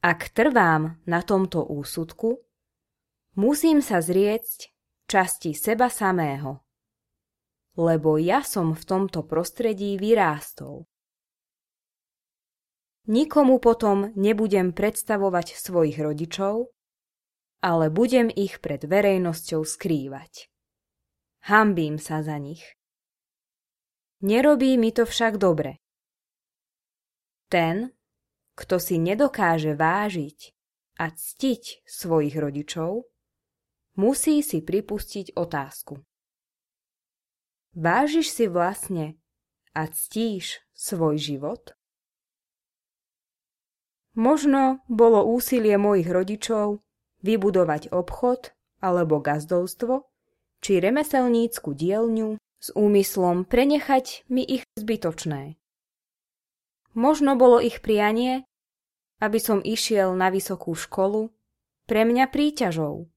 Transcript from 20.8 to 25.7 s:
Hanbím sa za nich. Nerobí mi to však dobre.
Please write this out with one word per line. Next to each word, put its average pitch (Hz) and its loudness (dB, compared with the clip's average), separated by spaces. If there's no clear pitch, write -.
Hanbím 185 2
sa 156 -6
za 151 -6
nich. 147 -12
Nerobí 262 4
mi 226 2
to 233 2
však 220 -2
dobre. 151 0